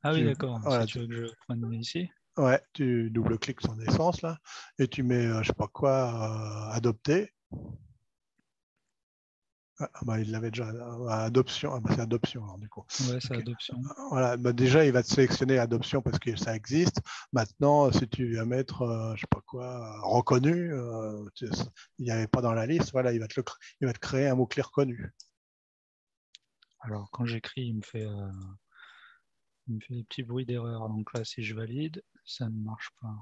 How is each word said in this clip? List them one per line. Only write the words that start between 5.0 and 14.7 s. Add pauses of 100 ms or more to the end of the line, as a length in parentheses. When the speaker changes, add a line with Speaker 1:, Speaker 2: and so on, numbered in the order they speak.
Speaker 2:
mets,
euh,
je
sais
pas
quoi,
euh,
adopter. (2500)
Ah,
ah
bah,
il
l'avait
déjà,
euh,
adoption.
Ah
bah,
c'est
adoption,
alors,
du
coup. (140)
Speaker 1:
Ouais,
c'est
Speaker 2:
Ok.
Speaker 1:
adoption. (320)
Speaker 2:
Voilà,
bah,
déjà,